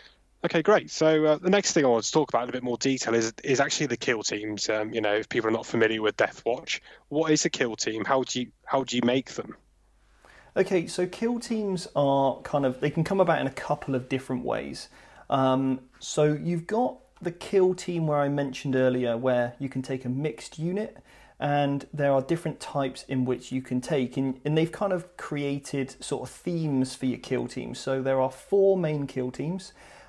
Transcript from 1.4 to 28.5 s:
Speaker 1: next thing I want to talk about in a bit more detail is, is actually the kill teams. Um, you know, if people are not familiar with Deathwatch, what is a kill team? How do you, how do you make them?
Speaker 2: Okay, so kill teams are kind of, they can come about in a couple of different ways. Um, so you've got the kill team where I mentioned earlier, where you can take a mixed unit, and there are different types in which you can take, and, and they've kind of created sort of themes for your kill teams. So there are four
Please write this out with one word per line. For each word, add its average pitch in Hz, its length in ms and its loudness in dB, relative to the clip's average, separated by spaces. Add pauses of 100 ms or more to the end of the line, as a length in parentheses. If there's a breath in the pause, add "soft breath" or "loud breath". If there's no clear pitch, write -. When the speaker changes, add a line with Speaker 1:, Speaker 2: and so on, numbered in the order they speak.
Speaker 1:
next 202 220 4
thing 151 120 4
I 131 40 6
want 117 160 4
to - 80 -4
talk 156 160 2
about 120 160 0
in 123 40 -6
a 120 40 -8
bit 123 100 -6
more 123 140 -2
detail 127 380 0
is, 113 180 2 (100)
is 131 160 2
actually 147 280 0
the 120 100 -4
kill 113 260 -2
teams. 107 460 -4
Um, 110 240 -2
you 113 80 -2
know, 104 140 2
if - 140 -2
people 113 200 -2
are 110 40 2
not 110 140 -2
familiar 110 340 2
with 107 160 0
Deathwatch, - 640 -2 (280 loud breath)
what 156 240 2
is 151 120 4
a 175 60 0
kill 120 240 -2
team? 110 300 -4
How 131 180 2
do 123 200 -4
you, 117 100 -12 (120)
how 135 200 -2
do 123 120 -4
you 120 80 2
make 123 280 2
them? - 240 -10 (1000 soft breath)
Speaker 2:
Okay, 185 300 2
so 180 200 -2
kill 233 340 -2
teams 208 560 -4
are 139 460 2
kind 143 220 0
of, 127 160 -2
they 147 100 0
can 160 140 0
come 196 160 2
about 165 200 4
in 135 60 0
a 135 60 -4
couple - 420 -4
of 127 140 -4
different 127 360 -4
ways. 110 440 -4 (420 loud breath)
Um, 131 500 2 (180)
so 151 420 0
you've 165 260 -2
got 247 320 -2 (220)
the 170 120 -4
kill 185 420 2
team 170 320 -2
where 147 120 2
I 143 100 2
mentioned 143 480 0
earlier, 127 400 4
where 123 420 2
you 135 100 -6
can 131 140 -6
take 131 220 -6
a 123 40 -4
mixed 139 500 -6
unit, 185 380 -4 (440 soft breath)
and 143 520 2
there 143 200 2
are 135 100 4
different 160 380 -2
types 135 480 -4
in 127 160 0
which 123 280 -2
you 127 80 -2
can 127 200 -4
take, 127 360 -2
and, 135 280 -2
and 151 120 2
they've 165 160 4
kind 190 200 -2
of 180 240 -4
created 143 840 -4
sort 120 260 -6
of - 60 -16
themes 147 600 0
for 131 120 -4
your 123 120 0
kill 123 280 -2
teams. 120 320 -8
So 135 240 -2
there 135 180 2
are 131 100 2
four 196 480 4